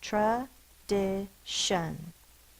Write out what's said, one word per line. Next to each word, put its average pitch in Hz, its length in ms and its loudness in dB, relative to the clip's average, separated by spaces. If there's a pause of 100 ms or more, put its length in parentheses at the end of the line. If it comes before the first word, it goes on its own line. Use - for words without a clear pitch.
Tradition. 220 480 2 (2000)